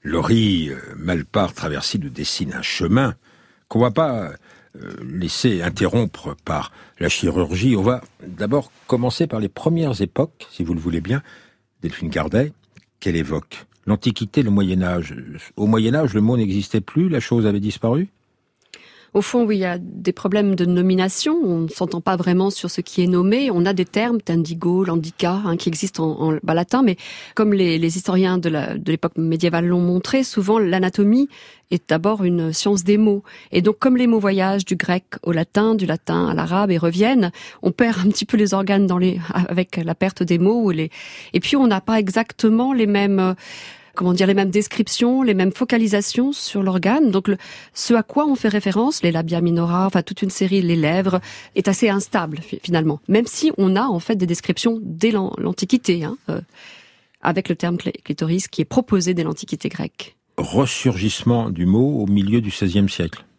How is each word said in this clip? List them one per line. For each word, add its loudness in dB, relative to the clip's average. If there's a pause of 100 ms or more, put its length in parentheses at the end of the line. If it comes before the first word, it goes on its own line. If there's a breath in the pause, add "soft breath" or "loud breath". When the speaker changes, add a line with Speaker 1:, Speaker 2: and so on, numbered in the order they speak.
Speaker 1:
Laurie, 0
euh, -10 (200)
Malpart -2
traversille -6
ou -10
dessine -6
un -10
chemin 0 (540 soft breath)
qu'on -4
va 4
pas, -2 (500 soft breath)
euh, -14 (140)
laisser -2
interrompre -2
par -6 (280 loud breath)
la -2
chirurgie. 0
On 0
va 0 (240)
d'abord -4 (160)
commencer 0
par -4
les -2
premières -2
époques, -4
si -8
vous -2
le -2
voulez -2
bien, -2 (600 soft breath)
Delphine -6
Gardet, 0 (480)
qu'elle -2
évoque. -6 (180)
L'Antiquité, -2
le 0
Moyen-Âge. 0 (420)
Au 0
Moyen-Âge, 2
le 4
mot 4
n'existait 0
plus, 0
la 0
chose 0
avait 2
disparu ? -2 (1040 loud breath)
Speaker 2:
Au 2
fond, 0
oui, 2
il 0
y 0
a -4
des -6
problèmes 0
de 0
nomination. 2
On 0
ne -2
s'entend -4
pas 0
vraiment 2
sur -8
ce -6
qui -4
est 2
nommé. 2
On 2
a 2
des 0
termes, 0
Tendigo, 0
Landica, -2
hein, 0
qui -4
existent -4
en, -2
en -2
bas -2
latin, 2
mais 4 (380 loud breath)
comme 2
les, 2
les 0
historiens 2
de 0
la, -2
de -4
l'époque -2
médiévale 0
l'ont 2
montré, 0
souvent 0
l'anatomie 2 (440 loud breath)
est -2
d'abord 0
une 0
science 0
des 4
mots. 2 (280 loud breath)
Et 2
donc, 2
comme 4
les 4
mots 4
voyagent 0
du -2
grec -2 (180)
au -2
latin, 2
du 0
latin 0
à -2
l'arabe 0
et 2
reviennent, 2 (320 loud breath)
on 2
perd 2
un 6
petit -2
peu 0
les 4
organes 2
dans 0
les, 2 (140)
avec -2
la -4
perte -4
des 2
mots. 2
Ou 2
les, -2 (420 loud breath)
et 2
puis, 0
on 6
n'a 4
pas 2
exactement 0
les 4
mêmes, 2
euh, 2 (640 loud breath)
comment 2
dire, 4
les 4
mêmes 2
descriptions, 0
les 2
mêmes 2
focalisations 0
sur -4
l'organe. 2
Donc, 0
le, 0 (360 loud breath)
ce 0
à 6
quoi 0
on 2
fait -2
référence, 0
les 2
labia -2
minora, 2
enfin, 2
toute -10
une -2
série, 0
les 2
lèvres, 2 (360 loud breath)
est 0
assez 2
instable, -2
fi-, -12
finalement. 0
Même 4
si 0
on 4
a, 2
en 0
fait, -2
des 0
descriptions -2
dès 0
l'an-, -2
l'Antiquité, 0
hein, -8 (120)
euh, -4 (840 loud breath)
avec -2
le 0
terme -2
clé-, -8
clitoris -2
qui -4
est 0
proposé 0
dès -2
l'Antiquité -6
grecque. -10 (220)
Speaker 1:
Ressurgissement 0
du -2
mot 4
au 0
milieu 2
du -4
seizième 0
siècle. -6 (140)